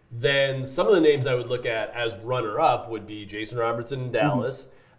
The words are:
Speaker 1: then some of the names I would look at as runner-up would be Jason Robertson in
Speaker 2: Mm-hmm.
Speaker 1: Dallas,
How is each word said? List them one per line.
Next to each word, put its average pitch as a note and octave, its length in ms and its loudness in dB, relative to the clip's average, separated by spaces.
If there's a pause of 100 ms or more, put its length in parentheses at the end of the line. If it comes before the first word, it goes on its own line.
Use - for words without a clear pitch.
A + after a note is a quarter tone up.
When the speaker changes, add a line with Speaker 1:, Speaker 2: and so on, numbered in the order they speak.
(100)
Speaker 1:
then C3+ 540 0
some F3+ 240 0
of G#3+ 60 8
the F3 60 8
names C#3+ 260 6
I C3 80 0
would B2 140 -4
look B2 180 -4
at A2 240 -2
as A#2 260 -4
runner-up A#2+ 720 0
would G#2+ 180 -8
be G#2 200 -12
Jason G#2+ 320 -8
Robertson A#2 420 -2
in B2+ 60 -6
Speaker 2:
Mm-hmm. A#2+ 60 -6
Speaker 1:
Dallas, B2+ 560 0 (300)